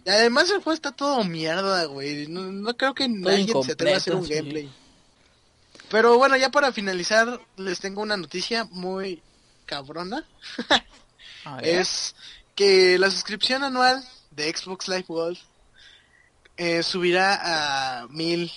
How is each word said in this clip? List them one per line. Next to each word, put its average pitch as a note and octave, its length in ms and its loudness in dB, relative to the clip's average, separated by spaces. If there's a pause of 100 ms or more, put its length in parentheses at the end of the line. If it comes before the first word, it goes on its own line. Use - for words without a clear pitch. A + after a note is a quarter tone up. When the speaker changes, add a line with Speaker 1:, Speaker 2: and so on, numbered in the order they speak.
Speaker 1:
Y F3+ 60 -2
además A#3+ 400 4
el G4+ 80 0
juego D#4 140 -2
está D#4 200 -6
todo C#4 320 0
mierda, E3+ 640 -2
güey. C#3+ 400 -8
No, F3 160 -8 (100)
no G#3 240 -6
creo - 180 -2
que C4+ 140 -2
Speaker 2:
Todo A3+ 100 -2
Speaker 1:
nadie G3 340 2 (120)
se D#3 80 -4
atreva E3 220 2
a - 40 2
hacer E3+ 160 -2
un F#3 100 0
Speaker 2:
incompleto, D3+ 200 -4
sí. C#3+ 80 -10
Speaker 1:
gameplay. C#3+ 200 -10 (1160)
Pero A#3 280 6
bueno, C4+ 180 6
ya C4 140 2
para C#4 220 2
finalizar, G#3+ 680 0 (160)
les F#3+ 240 -6
tengo G3 220 -8
una G#3+ 160 -2
noticia F#3 520 -4
muy F#3 520 -8 (420)
cabrona. E3 600 -10 (340)
<laughs> - 880 -4
Speaker 2:
A C#4+ 120 -12
ver. B3 80 -8 (140)
Speaker 1:
Es - 360 -4 (400)
que F#3 440 6
la F#3+ 120 4
suscripción G#3+ 540 -2
anual B3+ 400 2 (280)
de D3+ 220 -6
Xbox - 340 -10
Live F#3 200 -4
Gold, E3 300 -4 (1200)
eh, E3+ 240 0
subirá E3 1200 0
a A#2+ 60 -16
mil E3 480 -4